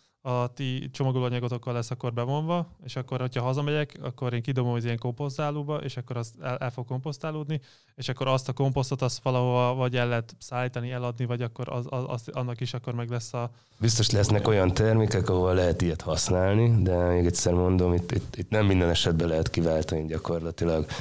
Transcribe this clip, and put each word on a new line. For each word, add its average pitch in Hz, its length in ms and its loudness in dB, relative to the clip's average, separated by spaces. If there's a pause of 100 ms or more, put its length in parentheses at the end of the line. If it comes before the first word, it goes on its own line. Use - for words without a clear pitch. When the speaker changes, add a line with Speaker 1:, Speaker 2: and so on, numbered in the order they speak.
(200)
Speaker 1:
a 123 260 -2
ti 131 460 -6
csomagolóanyagotokkal 123 840 -2
lesz 117 160 -4
akkor 127 220 -6
bevonva, 151 540 -2 (180)
és 131 120 -10
akkor, 127 240 -6
hogyha 127 220 -4
hazamegyek, 147 600 -2
akkor 127 300 -6
én 120 100 -2
kidobom 123 300 0
az 117 120 -2
ilyen 117 140 -2
komposztálóba, 147 800 -4
és - 200 -8
akkor 127 200 -8
az 113 160 -6 (100)
el, 127 140 -4
el 131 140 -4
fog 120 160 -8
komposztálódni, 151 720 -6 (340)
és - 140 -10
akkor 135 200 -4
azt 131 200 0
a 131 40 -2
komposztot 135 500 0
azt 127 200 -2
valahova 123 520 2
vagy 127 220 0
el 120 120 2
lehet 117 300 -4
szállítani, 123 520 -6
eladni, 123 340 -4
vagy 120 180 -2
akkor 120 260 -6
az, 123 200 -4
az, 127 180 -4
az, 117 160 -6 (100)
annak 123 280 -6
is 127 140 -6
akkor 120 200 -6
meg 120 160 -4
lesz 120 220 -6
a 120 180 -4 (280)
Speaker 2:
Biztos 113 320 4
lesznek 104 380 4
olyan 92 260 6
termékek, 110 540 4
ahol 92 260 4
lehet 90 280 4
ilyet 80 180 0
használni, 98 800 4
de 92 140 4
még 87 300 4
egyszer 87 260 2
mondom, 90 420 4
itt, 87 180 0
itt, - 240 -4
itt - 140 -6
nem 107 160 4
minden 92 220 4
esetben 85 400 2
lehet 80 220 0
kiváltani 80 560 0
gyakorlatilag 80 800 -2 (140)